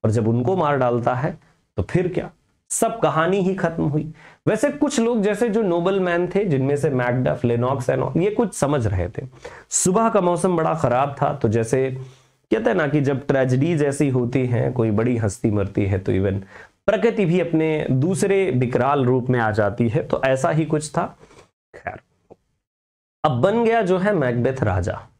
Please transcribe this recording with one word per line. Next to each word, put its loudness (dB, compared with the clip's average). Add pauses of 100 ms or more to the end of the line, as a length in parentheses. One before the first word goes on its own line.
और 2
जब 0
उनको 0
मार 0
डालता 0
है -4 (380)
तो -2
फिर 0
क्या, -6 (400)
सब -2
कहानी 2
ही 0
खत्म -2
हुई। -2 (360)
वैसे 2
कुछ 0
लोग 2
जैसे 0
जो 0
नोबल 2
मैन 0
थे, 2
जिनमें 2
से 0
मैकडफ, 0
लेनॉक्स 0
and 0
all, -4
ये 2
कुछ -2
समझ 0
रहे 0
थे। -10 (440)
सुबह 2
का 2
मौसम 2
बड़ा 0
खराब 0
था, 0
तो 0
जैसे 0 (640)
कहते 2
हैं 2
ना 0
कि 2
जब -2
ट्रेजेडी 2
जैसी 0
होती 0
है, 0
कोई 0
बड़ी 0
हस्ती -2
मरती -2
है, 0
तो -2
even 0 (520)
प्रकृति 2
भी 2
अपने 0
दूसरे 2
विकराल 0
रूप 0
में 2
आ 0
जाती 0
है, -2
तो -2
ऐसा 0
ही 0
कुछ -4
था। -6 (560)
खैर, -12 (1200)
अब 0
बन 2
गया 2
जो 0
है 0
मैकबेथ 0
राजा। -2 (140)